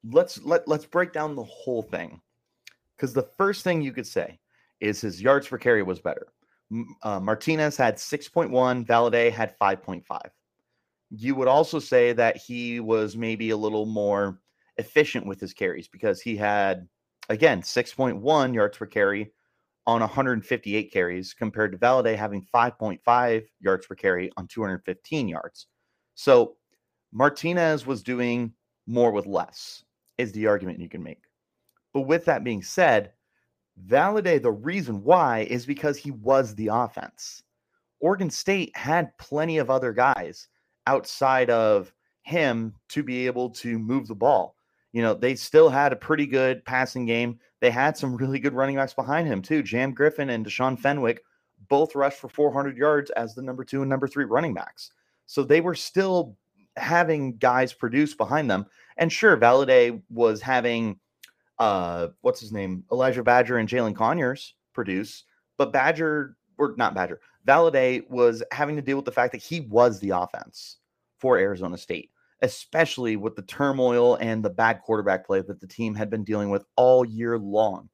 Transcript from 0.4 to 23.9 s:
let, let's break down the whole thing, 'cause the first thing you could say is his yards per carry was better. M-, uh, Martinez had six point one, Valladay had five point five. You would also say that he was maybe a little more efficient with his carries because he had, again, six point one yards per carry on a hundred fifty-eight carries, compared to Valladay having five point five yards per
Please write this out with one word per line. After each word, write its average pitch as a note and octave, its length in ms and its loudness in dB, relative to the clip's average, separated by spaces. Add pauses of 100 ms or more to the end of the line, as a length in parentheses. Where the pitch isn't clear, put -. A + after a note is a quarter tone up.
let, E3+ 240 0
let's D3+ 200 -2
break F3 260 -2
down D3+ 240 -6
the A#2+ 80 -10
whole A#2+ 380 -8
thing, E2+ 380 -12 (760)
'cause B2+ 160 -6
the C3 260 -4
first G3 240 0
thing F3 180 0
you C#3 120 -6
could - 160 -10
say - 320 -6 (400)
is G#2 200 -2
his F#2 220 -8
yards C3+ 240 4
per B2 120 -10
carry A2+ 260 2
was F2+ 160 -4
better. - 260 -8 (460)
M-, A#2 320 -10
uh, G2+ 160 -4
Martinez D3 560 -2
had A#2 240 0
six - 280 -8
point - 220 -2
one, B2 340 0
Valladay A#2 460 4
had A2 280 -6
five G2 220 0
point F2+ 240 -12
five. - 280 -12 (760)
You A2+ 260 -4
would C3 120 2
also D#3 300 4
say A#2+ 340 2
that A2+ 240 2
he A#2+ 440 -8
was A2 360 0
maybe A2+ 320 -4
a A2 80 0
little G#2+ 300 -2
more G2+ 560 -2 (340)
efficient B2+ 480 0
with F#2+ 160 -10
his F#2 140 -12
carries F2+ 340 -4
because F#2+ 320 -4
he G#2+ 160 -6
had, G2+ 500 0 (440)
again, A2 320 2
six - 320 -4
point B2+ 240 -2
one C3+ 340 2
yards G#2 240 2
per - 80 -10
carry G2+ 480 0 (540)
on A#2 160 2
a A2 40 0
hundred B2+ 380 -2
fifty-eight G#2+ 480 -4
carries, F2+ 400 -2
compared G#2+ 400 -4
to F#2 60 -14
Valladay A#2 360 2
having G#2 280 -6
five A#2+ 360 0
point G#2+ 240 -6
five A#2+ 460 2 (100)
yards F#2+ 280 -2
per - 80 -16